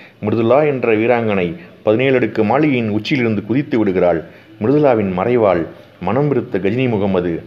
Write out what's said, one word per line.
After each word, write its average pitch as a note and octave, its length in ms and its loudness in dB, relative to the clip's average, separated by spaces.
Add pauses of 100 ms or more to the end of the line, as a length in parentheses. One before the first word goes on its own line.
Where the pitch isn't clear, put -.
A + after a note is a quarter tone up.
(220)
மிருதுளா A2+ 440 2
என்ற A#2+ 280 0
வீராங்கனை G#2+ 600 0 (280)
பதினேழு B2+ 340 2
அடுக்கு A2 280 0
மாளிகையின் B2 440 0
உச்சியிலிருந்து A2 560 -2
குதித்து C3 340 -2
விடுகிறாள். F2+ 460 0 (360)
மிருதுளாவின் A#2 560 2
மறைவாள் G2 500 2 (340)
மனம் B2 280 -2
விருத்த A#2 300 -2
கஜினி A2+ 300 0
முகமது F#2 580 -2